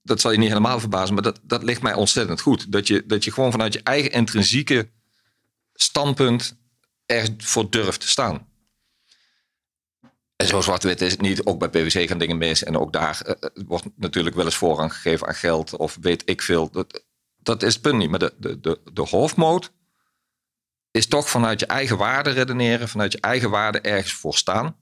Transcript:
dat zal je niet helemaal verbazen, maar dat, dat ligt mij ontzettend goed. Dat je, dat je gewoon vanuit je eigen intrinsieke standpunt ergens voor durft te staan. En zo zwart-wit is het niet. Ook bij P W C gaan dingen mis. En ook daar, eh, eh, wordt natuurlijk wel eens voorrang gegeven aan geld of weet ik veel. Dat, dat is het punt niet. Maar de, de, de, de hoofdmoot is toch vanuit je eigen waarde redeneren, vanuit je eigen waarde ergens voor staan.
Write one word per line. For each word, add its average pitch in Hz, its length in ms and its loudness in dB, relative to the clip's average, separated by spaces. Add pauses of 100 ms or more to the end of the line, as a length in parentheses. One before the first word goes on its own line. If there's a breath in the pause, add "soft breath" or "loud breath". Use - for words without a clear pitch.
dat 113 200 0
zal 120 100 2
je 107 60 4
niet 110 120 6
helemaal 113 300 2
verbazen, 98 340 0
maar 101 100 2
dat, 101 200 0
dat 120 200 -4
ligt 120 180 -2
mij 113 120 0
ontzettend 98 480 0
goed. 113 300 2
Dat 101 160 0
je, - 180 2
dat 104 180 0
je - 80 -4
gewoon 131 200 2
vanuit 110 220 0
je - 100 -6
eigen 135 280 0
intrinsieke 117 760 2 (840)
standpunt 135 800 0 (500)
ergens 113 400 -2
voor 110 240 0
durft 104 300 0
te - 80 -6
staan. 101 400 -2 (1900)
En 98 120 -2
zo 95 140 2
zwart-wit 90 400 0
is 90 100 2
het 98 100 -4
niet. 98 240 0
Ook 87 140 0
bij 85 100 -2
P - 40 -8
W 82 140 4 (160)
C 82 40 0
gaan 87 100 -2
dingen 85 200 0
mis. 82 260 0
En 80 140 -2
ook 78 160 -2
daar, 78 280 -2
eh, - 180 -4
eh, - 100 -8 (180)
wordt 85 180 -4 (100)
natuurlijk 85 400 -2
wel 87 100 0
eens 82 100 -2
voorrang 80 380 0
gegeven 82 340 -2
aan - 80 -6
geld 80 420 -2
of 78 240 -6
weet 85 280 0
ik 87 120 -2
veel. 80 300 0
Dat, - 320 -8 (320)
dat - 280 -4
is 117 100 2
het - 80 -4
punt 143 160 2
niet. 90 120 0
Maar 85 100 -2
de, 85 180 0
de, - 220 -8
de, 80 200 -2 (140)
de 90 80 -4
hoofdmoot 160 680 0 (1200)
is 113 160 0
toch 143 220 0
vanuit 113 300 2
je - 60 -2
eigen 120 320 -2
waarde 131 320 0
redeneren, 123 600 0
vanuit 104 220 -2
je - 80 -6
eigen 120 300 0
waarde 104 320 0
ergens 95 320 -2
voor 76 220 -6
staan. 113 460 -2